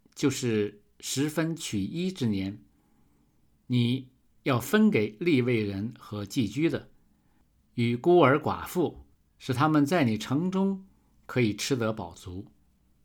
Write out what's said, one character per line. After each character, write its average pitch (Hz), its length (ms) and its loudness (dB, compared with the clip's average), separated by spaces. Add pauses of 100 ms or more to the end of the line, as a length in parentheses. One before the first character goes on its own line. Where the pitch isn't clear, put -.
(140)
就 151 140 0
是 110 540 -2 (180)
十 147 300 -4
分 160 260 -2
取 - 240 -6
一 175 320 -4
之 139 140 -4
年， 101 360 -4 (1040)
你 123 420 0 (320)
要 131 180 2
分 214 300 4
给 107 280 0
利 170 220 2
未 120 240 2
人 101 340 -4
和 104 280 -10
寄 110 200 -2
居 139 220 0
的， 135 220 -6 (840)
与 120 200 2
孤 170 220 6
儿 143 200 6
寡 - 280 -6
妇， - 380 -4 (340)
使 - 160 -6
他 143 140 2
们 151 160 4
在 156 200 2
你 110 140 0
城 151 320 -2
中 190 360 -2 (400)
可 - 140 -2
以 107 160 2
吃 - 180 -2
得 117 160 0
饱 98 220 -8
足。” 92 340 -14 (580)